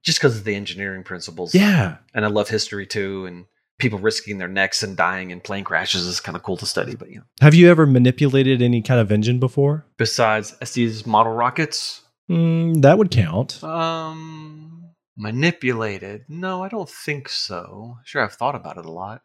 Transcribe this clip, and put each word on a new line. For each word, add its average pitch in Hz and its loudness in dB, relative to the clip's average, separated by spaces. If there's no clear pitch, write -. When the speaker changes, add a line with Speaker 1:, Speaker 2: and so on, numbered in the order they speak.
Speaker 1:
Just - -2
'cause 123 2
of 104 -10
the 104 -4
engineering 98 -10
principles. 87 -12
Speaker 2:
Yeah. 180 4
Speaker 1:
And 110 0
I 107 2
love 104 0
history, 101 -6
too, 98 -6
and 90 -14
people 104 -2
risking 104 -2
their 92 -8
necks 95 -2
and 98 -8
dying 90 -2
in 87 -14
plane 98 -8
crashes 85 -2
is 90 -6
kinda 85 -10
cool 95 -6
to 101 -10
study, - -6
but, - -18
you - -20
know. - -20
Speaker 2:
Have 147 10
you 170 10
ever 160 8
manipulated 131 4
any 120 2
kind 123 2
of 104 2
engine 110 2
before? 143 0
Speaker 1:
Besides 110 0
S 120 -12
D's 110 -2
model 113 2
rockets? 123 -4
Speaker 2:
Mm, 165 2
that 143 8
would 202 2
count. 98 0
Speaker 1:
Um, 160 -8
manipulated? 110 -2
No, 185 -8
I 196 -10
don't 202 -10
think 143 -10
so. 101 -10
Sure, 139 -4
I've 104 -6
thought 131 -4
about 78 -14
it 85 -16
a 82 -14
lot. 95 -14